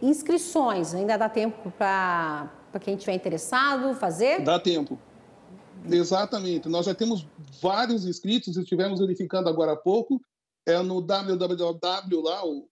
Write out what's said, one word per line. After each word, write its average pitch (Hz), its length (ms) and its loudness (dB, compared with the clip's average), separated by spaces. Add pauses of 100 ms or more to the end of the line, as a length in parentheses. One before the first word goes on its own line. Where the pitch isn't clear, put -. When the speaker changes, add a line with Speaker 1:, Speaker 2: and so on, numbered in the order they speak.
Speaker 1:
inscrições, 254 920 2
ainda 202 220 2
dá 220 120 2
tempo 220 440 -2
pra, 175 800 0 (200)
pra 196 80 -8
quem 196 160 -2
tiver 196 180 -4
interessado 254 800 0
fazer? 226 480 0
Speaker 2:
Dá 160 160 4
tempo. 160 400 0 (920)
Exatamente. 180 800 0
Nós 170 180 0
já 190 80 0
temos 214 320 -2 (340)
vários 208 460 0
inscritos, 185 500 -2
estivemos 185 420 0
verificando 185 500 0
agora 156 240 2
há 151 40 0
pouco, 226 440 0 (460)
é 170 160 4
no 185 180 -2
W 190 360 0
W 175 380 -2
W 180 480 -2
lá, 180 220 -2
o, 147 280 -6